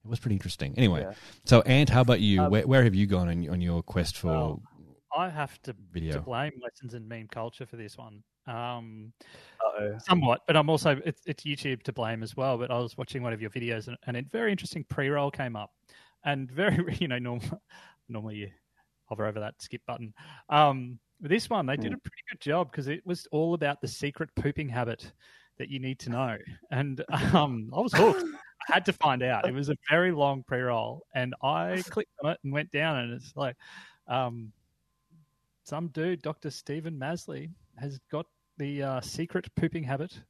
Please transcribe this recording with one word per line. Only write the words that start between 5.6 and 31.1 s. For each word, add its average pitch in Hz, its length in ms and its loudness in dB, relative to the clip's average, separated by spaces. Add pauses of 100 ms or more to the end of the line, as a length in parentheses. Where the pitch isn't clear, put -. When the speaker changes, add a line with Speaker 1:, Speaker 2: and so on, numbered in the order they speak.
Speaker 3:
to, 127 120 -10 (180)
Speaker 1:
video? 80 220 -4
Speaker 3:
to 71 60 -2
blame 127 320 -4 (100)
Lessons 120 320 -12
in 113 140 -14
Meme 113 200 -12
Culture 117 380 -10
for 120 100 -16
this 107 200 -14
one. 110 260 -20 (240)
Um, 117 680 -10 (520)
Speaker 2:
Uh-oh. 104 320 -2 (100)
Speaker 3:
somewhat, 147 400 4
but 156 100 4
I'm 151 120 4
also, 151 380 2
it's, - 180 -6
it's - 200 -8
YouTube 139 400 -4
to 127 100 -4
blame 113 280 -4
as 110 140 -8
well. 131 220 0
But 123 120 -4
I 120 80 2
was 120 200 -4
watching 127 240 -6
one 120 100 -2
of 110 80 -6
your 110 100 -6
videos 117 380 -4
and, 120 80 -12 (100)
and 123 120 -4
a 127 120 -6
very 220 200 0
interesting 180 340 -4
pre-roll 143 460 0
came 123 260 -6
up, 104 140 -10 (540)
and 135 260 -2
very, 175 460 0
<laughs> - 40 -6
you 170 80 0
know, 123 100 -2
norm-, 123 220 -4 (680)
normally 110 260 -10
you 101 140 -10 (560)
hover 107 200 -4
over 107 140 -4
that 104 220 -8
skip - 240 -12
button. 113 260 -10 (380)
Um, 135 480 4 (220)
this 180 280 0
one, 202 160 0
they 135 120 0
did - 160 -2
Speaker 2:
Hmm. - 20 -4
Speaker 3:
a 254 40 -10
pretty - 320 -16
good 208 100 -14
job 156 320 0
'cause 135 160 -6
it 156 180 -4
was 175 260 -6
all 165 220 2
about 147 260 -2
the - 80 -6
secret 143 480 -6
pooping 143 320 -2
habit 120 440 -4 (440)
that - 140 -10
you 135 80 -6
need 131 220 -6
to 123 100 -8
know. 120 260 -2 (340)
And, 135 380 -2
<laughs> - 260 2
um, 127 400 2
I 170 60 0
was 233 140 0
hooked. 277 300 8 (440)
I - 60 4
had 180 120 4
to 196 80 2
find 131 280 2
out. 127 260 2
It 127 60 -2
was 139 160 -2
a 147 60 2 (140)
very 175 200 6
long 139 320 2
pre-roll, 123 720 -2